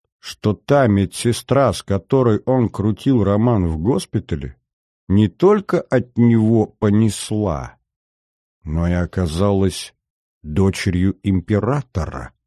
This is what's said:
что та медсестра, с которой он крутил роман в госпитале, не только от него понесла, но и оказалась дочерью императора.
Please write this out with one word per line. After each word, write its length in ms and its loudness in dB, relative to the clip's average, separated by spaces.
что 340 -4
та 340 2
медсестра, 840 0
с 100 -8
которой 580 0
он 280 0
крутил 560 -2
роман 440 2
в 100 -2
госпитале, 800 -4
не 220 4
только 500 0
от 380 -4
него 480 4
понесла, 1120 -2
но 200 -2
и 60 0
оказалась 1000 -2
дочерью 800 -2
императора. 1120 -4